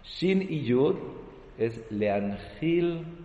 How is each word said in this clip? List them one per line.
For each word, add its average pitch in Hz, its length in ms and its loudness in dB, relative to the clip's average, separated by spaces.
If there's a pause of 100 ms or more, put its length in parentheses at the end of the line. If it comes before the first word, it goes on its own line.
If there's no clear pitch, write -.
Shin 190 400 2
y 151 220 -2
yud 131 320 4 (600)
es 113 240 0 (120)
leanjil 107 1120 0 (200)